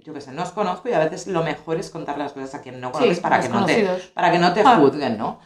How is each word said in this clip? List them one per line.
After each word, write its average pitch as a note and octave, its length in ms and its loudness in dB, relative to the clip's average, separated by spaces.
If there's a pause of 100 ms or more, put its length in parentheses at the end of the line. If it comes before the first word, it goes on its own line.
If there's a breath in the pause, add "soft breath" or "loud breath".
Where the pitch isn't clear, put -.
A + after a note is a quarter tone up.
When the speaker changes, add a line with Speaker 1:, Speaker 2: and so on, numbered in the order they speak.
Speaker 1:
yo D#3 80 -16
qué C#3+ 80 -10
sé, B2+ 120 -16
no D#3 100 -8
os F3 80 -6
conozco G3 380 -4
y A#3 40 -2
a E3+ 60 2
veces D#3+ 280 -2
lo F3 160 0
mejor D#3+ 360 -4
es - 100 -8
contar D3 300 -8
las C#3 140 -6
cosas C3+ 220 -10
a B2 60 -10
quien B2+ 200 -14
no B2+ 80 -6
Speaker 2:
Sí, B2 60 -8
Speaker 1:
conoces F3+ 260 2
para D#3 200 2
que A#2+ 80 -2
no A#2+ 160 0
te, D#3 120 2
Speaker 2:
desconocidos. F#3 360 0
Speaker 1:
para - 180 2
que - 80 2
no F3 140 4
te G#3+ 80 0
Speaker 2:
Ah. - 180 8
Speaker 1:
juzguen, C3+ 380 2
¿no? C#3+ 300 -6